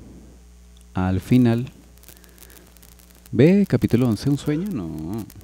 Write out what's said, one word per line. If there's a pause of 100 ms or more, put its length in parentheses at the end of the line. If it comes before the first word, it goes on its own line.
(960)
al
final. (1600)
Ve,
capítulo
once,
¿un
sueño?
No. (200)